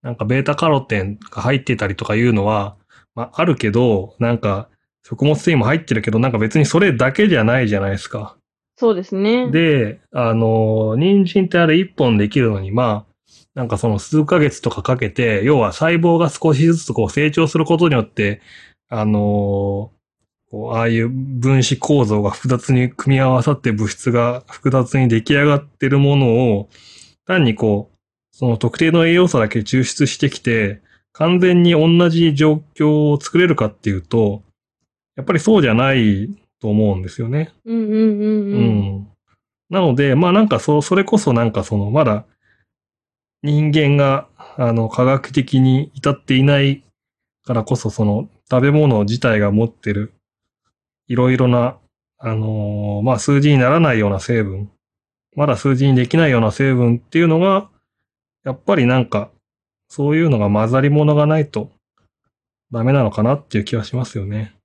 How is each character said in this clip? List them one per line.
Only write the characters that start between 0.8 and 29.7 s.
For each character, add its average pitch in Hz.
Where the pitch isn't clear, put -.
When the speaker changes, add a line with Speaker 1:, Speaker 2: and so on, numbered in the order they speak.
Speaker 1:
テ 104
ン 101
が 92
入 131
っ 135
て 127
た 107
り 98
と -
か 107
い 113
う 120
の 101
は、 101
ま 120
あ、 -
あ 165
る 170
け 107
ど、 110
な 117
ん 113
か 101
食 -
物 147
繊 156
維 -
も 107
入 147
っ -
て 143
る 110
け 107
ど、 113
な 131
ん 120
か 113
別 110
に 143
そ 160
れ 180
だ 127
け 208
じ 170
ゃ 113
な 120
い 117
じ 104
ゃ 95
な 98
い -
で 101
す -
か。 -
Speaker 2:
そ 226
う -
で 180
す 190
ね。 220
Speaker 1:
で、 143
あ 117
の、 110
人 190
参 185
っ -
て 175
あ 170
れ 156
一 185
本 120
で 104
き -
る 113
の 98
に、 95
ま 110
あ、 -
な 127
ん 117
か 110
そ 117
の 104
数 151
ヶ 175
月 147
と -
か -
か 131
け 117
て、 110
要 139
は 101
細 165
胞 170
が 160
少 156
し 143
ず 165
つ 131
こ 110
う 95
成 151
長 160
す 160
る 156
こ 170
と 170
に 143
よ 117
っ -
て、 104
あ 110
の、 101
こ -
う、 113
あ 113
あ 117
い 113
う 117
分 131
子 -
構 143
造 104
が 101
複 -
雑 127
に 123
組 -
み 131
合 131
わ -
さ 147
っ 135
て 117
物 104
質 -
が 120
複 -
雑 131
に 127
出 113
来 147
上 143
が 147
っ 143
て -
る 139
も 139
の 123
を、 101
単 180
に 113
こ 104
う、 -
そ -
の 117
特 -
定 160
の 165
栄 170
養 180
素 143
だ 110
け 113
抽 131